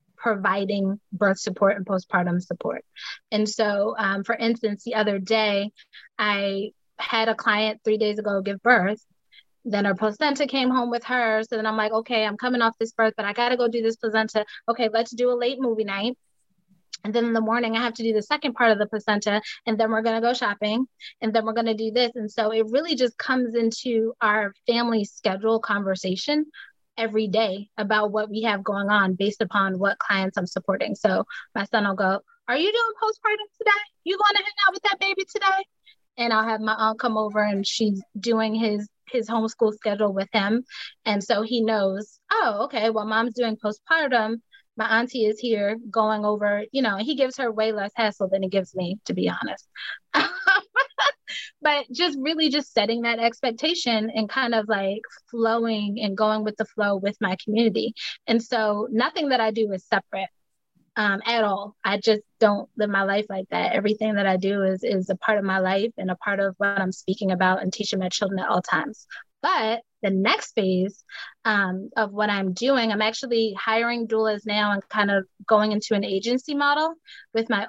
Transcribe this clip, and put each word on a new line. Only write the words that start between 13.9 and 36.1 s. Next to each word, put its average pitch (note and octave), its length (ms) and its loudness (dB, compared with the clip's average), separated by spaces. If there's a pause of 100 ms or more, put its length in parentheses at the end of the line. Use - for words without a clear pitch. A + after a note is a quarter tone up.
placenta. A3 500 0 (240)
Okay, A#3 200 0
let's A3+ 220 -2
do B3 200 0
a - 40 2
late A#3+ 240 -2
movie A3+ 240 0
night. G3+ 340 -4 (840)
And G#3 120 -4
then A#3 100 2
in A#3 80 0
the A3+ 80 2
morning, A3+ 340 0
I A3+ 60 0
have A#3+ 140 -2
to A#3 80 -8
do A3+ 100 0
the G#3+ 80 0
second D4 320 -2
part A#3 180 6
of G#3 60 4
the G#3 100 0
placenta. G#3 540 0 (240)
And A3 140 0
then A3 120 2
we're A3 120 0
gonna A3+ 180 0
go A#3 120 2
shopping. A3 540 -2 (340)
And A3 120 0
then A3 120 2
we're A3 80 -2
gonna A3+ 200 0
do A3 180 -4
this." A#3+ 240 2
And G#3+ 160 -6
so A3 200 0
it A3 180 2
really D4+ 260 0
just A#3+ 220 0
comes B3 380 0
into A3+ 640 0
our G#3 320 2 (140)
family A#3 380 2
schedule G#3+ 540 0
conversation G3+ 840 -2 (520)
every A3 300 0
day G3+ 500 0
about G#3 340 2
what G#3+ 180 -2
we A3 140 -4
have G3+ 200 0
going G3+ 260 -2
on G3 260 4
based G3+ 260 0
upon G3 380 0
what G3 200 0
clients F#3+ 380 -2
I'm F3+ 100 -2
supporting. F#3+ 480 -2
So F#3+ 300 0 (300)
my G3+ 100 -4
son G#3 220 2
will F#3+ 80 0
go, F#3+ 240 0 (280)
"Are B3 100 2
you F4+ 140 2
doing A4+ 300 0
postpartum G#4+ 560 -2
today? G#4+ 140 2 (320)
You F#4+ 140 -2
gonna G#4 260 2
hang G#4 100 -8 (140)
out F#4+ 60 2
with G4 100 -8
that G4+ 160 0
baby F#4+ 260 -2
today?" F#4+ 400 0 (520)